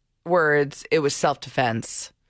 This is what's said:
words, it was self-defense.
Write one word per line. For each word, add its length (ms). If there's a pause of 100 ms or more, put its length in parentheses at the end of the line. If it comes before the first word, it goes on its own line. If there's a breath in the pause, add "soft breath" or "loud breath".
(260)
words, 640
it 100
was 160
self-defense. 960 (180)